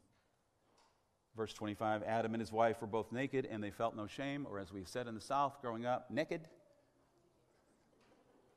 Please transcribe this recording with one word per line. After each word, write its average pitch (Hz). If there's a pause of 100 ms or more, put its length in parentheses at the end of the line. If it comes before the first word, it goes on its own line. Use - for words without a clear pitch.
(1400)
Verse 110
twenty-five, 107
Adam 113
and 113
his 104
wife 113
were 117
both 107
naked, 131
and 107
they 101
felt 117
no 107
shame, 139
or 101
as 95
we 98
said 123
in 113
the 107
South 139
growing 117
up, 123
naked. 160 (2000)